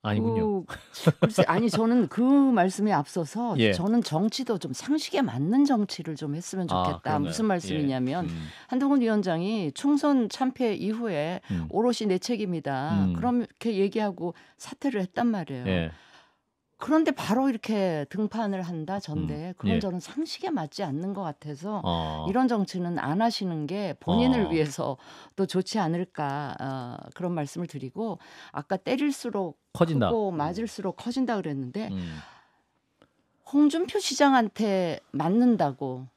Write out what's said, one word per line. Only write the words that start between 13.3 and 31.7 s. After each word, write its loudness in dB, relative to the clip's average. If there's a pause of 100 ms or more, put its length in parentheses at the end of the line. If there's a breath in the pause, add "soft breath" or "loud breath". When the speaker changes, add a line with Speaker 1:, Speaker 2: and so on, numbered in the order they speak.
Speaker 2:
얘기하고 0 (240 soft breath)
사퇴를 -4
했단 -2
말이에요. -2
Speaker 1:
예. 0 (920 soft breath)
Speaker 2:
그런데 4
바로 2
이렇게 0
등판을 -2
한다, -6
전대. -4
Speaker 1:
음. -10
Speaker 2:
그건 2
Speaker 1:
예. 2
Speaker 2:
저는 -4
상식에 -8
맞지 -4
않는 -4
것 -6
같아서 -8
Speaker 1:
어. -2
Speaker 2:
이런 4
정치는 -2
안 -2
하시는 -2
게 -6
본인을 4
Speaker 1:
어. -4
Speaker 2:
위해서 0 (400 loud breath)
또 2
좋지 -2
않을까, -2
어, -6 (180)
그런 -4
말씀을 -4
드리고, -8 (320 loud breath)
아까 -4
때릴수록 -2 (140)
Speaker 1:
커진다. 2
Speaker 2:
크고 0
맞을수록 -4
커진다 -2
그랬는데, -6